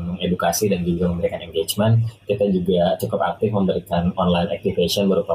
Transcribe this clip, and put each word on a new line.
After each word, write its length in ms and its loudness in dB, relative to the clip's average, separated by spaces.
edukasi 480 0
dan 160 0
juga 240 0
memberikan 320 -2
engagement. 640 0
Kita 240 0
juga 480 2
cukup 320 -2
aktif 160 0
memberikan 720 0
online 320 0
activation 560 0
berupa 260 0